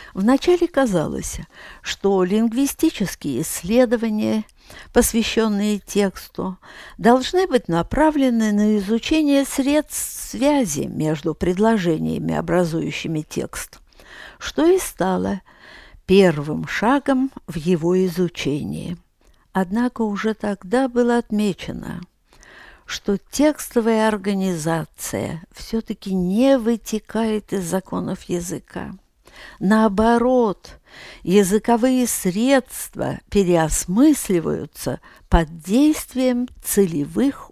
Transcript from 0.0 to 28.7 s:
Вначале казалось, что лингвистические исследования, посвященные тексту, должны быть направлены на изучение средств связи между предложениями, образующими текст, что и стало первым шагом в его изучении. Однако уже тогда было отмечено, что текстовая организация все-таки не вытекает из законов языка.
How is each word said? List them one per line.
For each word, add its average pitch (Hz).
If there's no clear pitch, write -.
Вначале 277
казалось, 175
что 196
лингвистические 214
исследования, 220
посвященные 214
тексту, -
должны 254
быть 254
направлены 247
на 208
изучение 277
средств -
связи 220
между 156
предложениями, 170
образующими 160
текст, -
что -
и 370
стало 190
первым 165
шагом 269
в -
его 170
изучении. 160
Однако 208
уже 214
тогда 208
было 240
отмечено, -
что -
текстовая 226
организация 175
все-таки -
не 202
вытекает 220
из 196
законов 180
языка. -